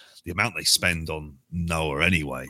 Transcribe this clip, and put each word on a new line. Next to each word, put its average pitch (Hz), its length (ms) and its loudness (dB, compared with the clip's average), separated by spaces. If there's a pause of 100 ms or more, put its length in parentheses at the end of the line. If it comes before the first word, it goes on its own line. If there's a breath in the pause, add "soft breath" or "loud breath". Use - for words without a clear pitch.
(240 loud breath)
the 85 80 -8
amount 104 240 -2
they - 80 -8
spend 85 440 2
on 76 300 -8 (120)
Noah 82 540 0
anyway, 71 460 0